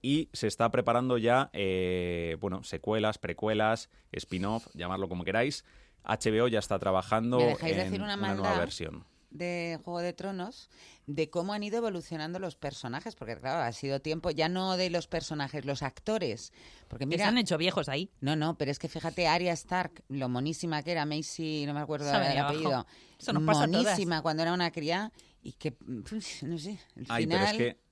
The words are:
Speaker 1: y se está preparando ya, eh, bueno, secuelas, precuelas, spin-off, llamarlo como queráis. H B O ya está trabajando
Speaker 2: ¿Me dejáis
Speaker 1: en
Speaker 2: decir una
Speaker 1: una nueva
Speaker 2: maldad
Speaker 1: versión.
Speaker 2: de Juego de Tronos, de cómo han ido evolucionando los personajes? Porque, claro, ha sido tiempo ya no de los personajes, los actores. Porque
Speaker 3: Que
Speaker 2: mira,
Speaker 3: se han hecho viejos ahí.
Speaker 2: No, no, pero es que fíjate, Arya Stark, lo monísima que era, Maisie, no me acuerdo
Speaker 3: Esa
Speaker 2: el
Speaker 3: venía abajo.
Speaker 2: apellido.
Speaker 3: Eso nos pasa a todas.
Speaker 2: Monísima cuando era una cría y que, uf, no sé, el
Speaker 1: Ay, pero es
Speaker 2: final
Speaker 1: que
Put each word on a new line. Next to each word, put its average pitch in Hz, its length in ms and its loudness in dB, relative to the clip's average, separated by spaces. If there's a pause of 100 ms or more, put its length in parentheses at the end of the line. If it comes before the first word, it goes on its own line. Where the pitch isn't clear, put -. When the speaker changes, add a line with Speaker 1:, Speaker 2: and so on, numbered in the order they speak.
Speaker 1:
y 147 300 2
se - 160 -2
está 117 240 2
preparando 123 460 4
ya, 120 340 4
eh, 90 880 0
bueno, 95 240 -4
secuelas, 107 540 0
precuelas, 107 720 0 (200)
spin-off, 101 640 -2
llamarlo 92 340 -4
como 87 140 -4
queráis. 113 420 0 (380)
H 113 300 0
B 110 100 4
O 123 60 4
ya 113 100 4
está 101 220 0
trabajando 110 580 2
Speaker 2:
¿Me 123 80 8
dejáis - 300 2
Speaker 1:
en 185 80 0
Speaker 2:
decir 92 180 -2
una - 140 -2
Speaker 1:
una - 100 -2
nueva 101 160 0
Speaker 2:
maldad 92 160 2
Speaker 1:
versión. 80 460 -4 (260)
Speaker 2:
de 170 540 -4
Juego 175 160 -6
de 175 120 -2
Tronos, 196 560 -8 (380)
de 151 240 0
cómo 185 240 0
han 208 80 -2
ido 208 160 -2
evolucionando 175 600 -4
los 180 180 -6
personajes? 135 580 -8
Porque, 113 240 -8
claro, 135 240 -2
ha 117 100 0
sido 139 280 -4
tiempo 160 300 -2
ya 156 200 2
no 185 260 0
de 180 140 0
los 170 160 -2
personajes, 151 580 -4
los 139 180 -2
actores. 147 720 -4 (360)
Porque 135 160 -6
Speaker 3:
Que - 20 -2
Speaker 2:
mira, 170 180 2
Speaker 3:
se 202 60 6
han 247 80 6
hecho 180 180 2
viejos 165 320 2
ahí. 151 220 -2 (100)
Speaker 2:
No, 147 160 2
no, 160 220 0
pero 139 140 0
es - 60 -4
que 160 100 -6
fíjate, 165 380 -2
Arya 175 280 4
Stark, - 540 -4
lo 135 200 -2
monísima 151 540 -2
que 175 100 -4
era, 151 140 0
Maisie, 151 600 -4
no 147 60 -2
me 147 80 -2
acuerdo 147 280 -2
Speaker 3:
Esa 202 120 4
Speaker 2:
el 180 80 2
Speaker 3:
venía 139 140 2
abajo. 147 160 0
Speaker 2:
apellido. 139 280 0 (320)
Speaker 3:
Eso - 140 -4
nos 156 120 2
pasa 151 200 6
a - 40 4
todas. 208 160 4
Speaker 2:
Monísima 175 360 2
cuando 156 220 2
era 170 100 2
una 175 180 2
cría 170 400 -2 (320)
y 127 100 -12
que, - 220 -4 (380)
uf, - 300 -8
no 165 160 -4
sé, 185 200 -8 (160)
el - 140 -12
Speaker 1:
Ay, 117 180 0
pero 180 160 4
es 208 100 4
Speaker 2:
final 220 40 0
Speaker 1:
que - 360 0